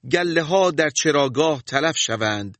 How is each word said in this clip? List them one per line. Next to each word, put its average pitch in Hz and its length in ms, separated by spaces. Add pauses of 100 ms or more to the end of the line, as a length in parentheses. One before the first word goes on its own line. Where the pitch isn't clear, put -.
(120)
گله‌ها 175 600
در 151 180
چراگاه 143 720
تلف 147 360
شوند 107 640